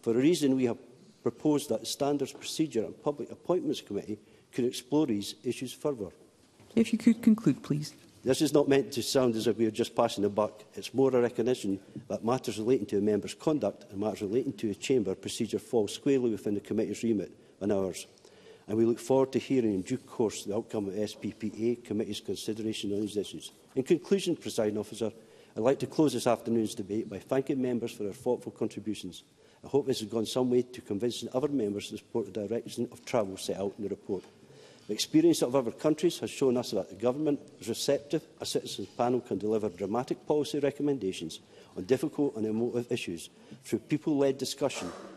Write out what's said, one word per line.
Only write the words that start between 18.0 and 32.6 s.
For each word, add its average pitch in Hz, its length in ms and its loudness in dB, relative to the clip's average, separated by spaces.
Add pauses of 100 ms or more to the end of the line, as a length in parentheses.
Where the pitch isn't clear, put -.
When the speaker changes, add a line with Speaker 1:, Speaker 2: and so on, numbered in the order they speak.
Speaker 1:
And 107 100 -2
we 113 80 6
look 113 140 4
forward 131 340 2
to 123 60 2
hearing 117 340 2
in 95 80 0
due 123 160 -4
course - 480 -2
the 101 100 -4
outcome 110 340 -4
of 92 60 -6
the 107 80 -2
S 104 120 -4
P 101 180 -8
P 110 400 -2
A - 140 -6
committee's 101 340 -4
consideration 107 720 -4
on 101 80 0
these 101 160 -4
issues. 87 340 -6 (240)
In 135 80 0
conclusion, 175 540 0
Presiding 107 400 -2
Officer, 107 340 -4 (460)
I'd 110 60 -4
like 135 160 4
to 123 80 -2
close 151 260 2
this 120 140 -2
afternoon's 113 480 2
debate 101 340 -4
by 98 100 -10
thanking 135 440 -2
members 120 300 -2
for - 100 -10
their 98 100 -4
thoughtful 117 400 -4
contributions. 104 720 -6 (420)
I - 40 -16
hope 139 180 2
this 127 140 0
has 107 100 -8
gone 110 160 -2
some 127 240 0
way 123 100 4
to 123 220 -8
convincing 113 500 -4
other 135 160 0
members 101 400 -2
to 107 80 -10
support 104 300 -4
the 101 200 -6
direction 117 460 -4